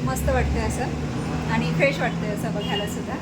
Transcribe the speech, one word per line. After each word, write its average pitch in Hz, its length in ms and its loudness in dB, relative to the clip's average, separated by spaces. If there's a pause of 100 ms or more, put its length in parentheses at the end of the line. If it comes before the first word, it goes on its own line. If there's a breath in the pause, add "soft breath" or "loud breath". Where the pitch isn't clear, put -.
मस्त - 240 2
वाटतंय 240 320 4
असं 240 220 0 (680)
आणि 226 220 2
फ्रेश 269 240 4
वाटतंय 226 320 0
असं 233 240 -2
बघायला 208 320 -2
सुद्धा. - 360 -4